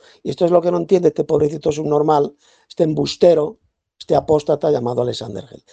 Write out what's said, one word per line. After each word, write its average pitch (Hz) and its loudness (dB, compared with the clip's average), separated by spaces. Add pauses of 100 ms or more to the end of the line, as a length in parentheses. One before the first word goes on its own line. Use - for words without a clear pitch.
(240)
Y - -6
esto 175 0
es 170 2
lo 175 4
que 175 -2
no 175 -2
entiende 170 2
este 156 -2
pobrecito 151 -2
subnormal, 147 0 (320)
este - -2
embustero, 156 0 (380)
este - -4
apóstata 151 0
llamado 120 -2
Alexander 113 -8
Hell. - -20